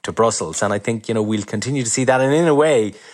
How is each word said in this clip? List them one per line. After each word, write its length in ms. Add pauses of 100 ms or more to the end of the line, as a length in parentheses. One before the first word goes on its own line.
to 100
Brussels. 500
And 120
I 40
think, 300
you 60
know, 80
we'll 200
continue 420
to 60
see 140
that. 160
And 140
in 140
a 60
way, 400 (180)